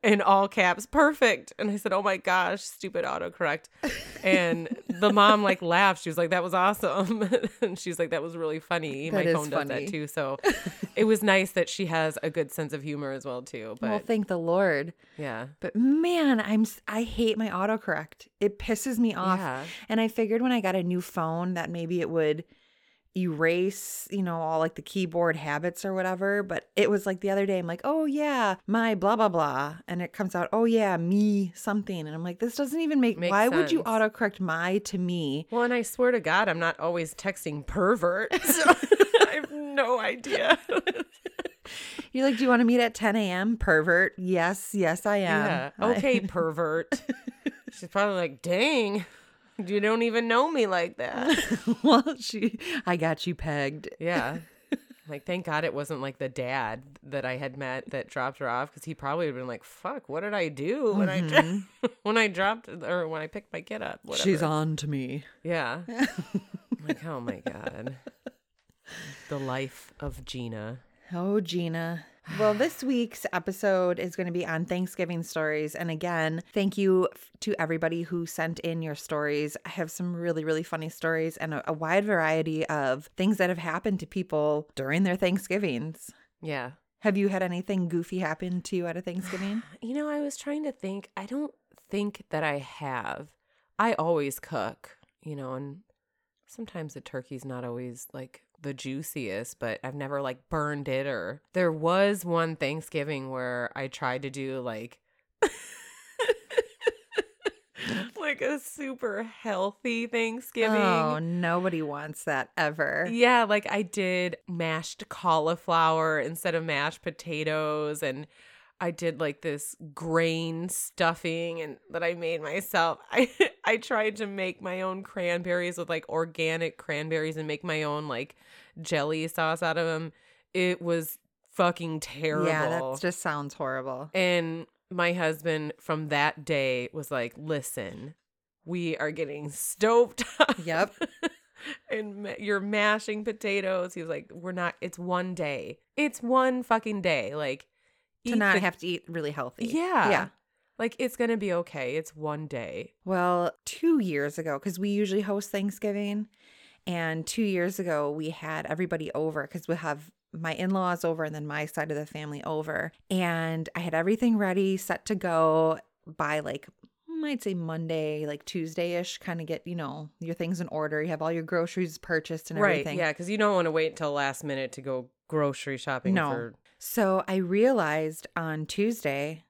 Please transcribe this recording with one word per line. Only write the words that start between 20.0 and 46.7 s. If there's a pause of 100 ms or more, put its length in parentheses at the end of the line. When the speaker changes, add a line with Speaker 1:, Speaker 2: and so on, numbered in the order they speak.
Speaker 2:
I
figured
when
I
got
a
new
phone
that
maybe
it
would (720)
erase,
you
know,
all,
like,
the
keyboard
habits
or
whatever.
But
it
was
like
the
other
day,
I'm
like,
"Oh
yeah, (100)
my
blah,
blah,
blah." (120)
And
it
comes
out,
"Oh
yeah,
me
something."
And
I'm
like,
"This
doesn't
even
make,
Speaker 1:
Makes
Speaker 2:
why
would
you
Speaker 1:
sense.
Speaker 2:
autocorrect
my
to
me?"
Speaker 1:
Well,
and
I
swear
to
God,
I'm
not
always
texting
pervert.
<laughs>
So
<laughs> (540)
I
have
no
idea. (760)
<laughs>
Speaker 2:
You're
like,
"Do
you
wanna
meet
at
ten
A
M,
pervert?"
"Yes,
yes,
I
am."
Speaker 1:
Yeah.
Speaker 2:
I
Speaker 1:
"Okay,
pervert." (360)